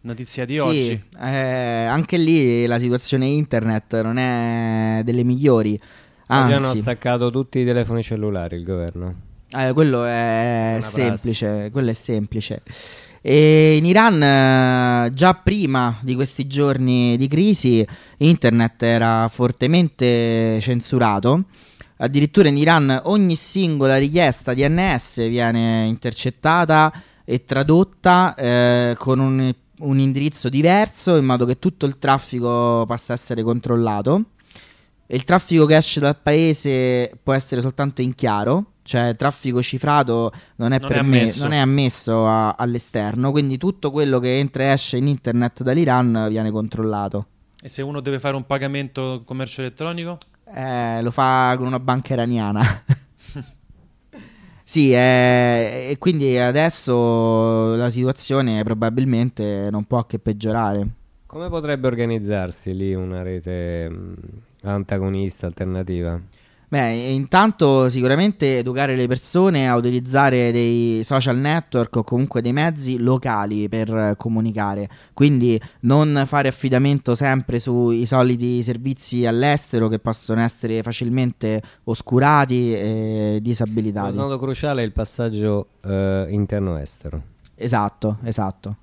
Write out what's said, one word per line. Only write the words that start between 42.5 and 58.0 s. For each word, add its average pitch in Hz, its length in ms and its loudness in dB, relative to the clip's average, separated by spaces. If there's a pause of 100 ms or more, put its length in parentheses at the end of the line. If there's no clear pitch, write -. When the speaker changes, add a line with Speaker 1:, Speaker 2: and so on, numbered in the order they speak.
Speaker 2:
all'esterno, 120 720 -4
quindi 139 260 -2
tutto 175 320 -4
quello 135 300 0
che 127 180 0
entra 139 260 -2
e 135 100 2
esce 135 240 -2
in 135 100 0
internet 120 560 -2
dall'Iran 127 640 2
viene 110 240 -2
controllato. 107 760 -6 (360)
Speaker 1:
E - 80 -20
se - 120 -10
uno 143 200 -8
deve 135 180 -6
fare 139 160 -4
un 131 100 -8
pagamento 135 800 -6
commercio 131 360 -10
elettronico? 170 560 -10 (360)
Speaker 2:
Eh, 120 480 -4
lo 120 100 -2
fa 131 460 2
con 127 100 -4
una 127 120 -4
banca 127 340 -2
iraniana. 117 720 -2
<laughs> - 720 -6 (1080)
Sì, 139 280 2
eh, 123 1000 4
e 143 60 -2
quindi 143 400 0
adesso 117 1400 2
la 123 140 0
situazione 127 720 -2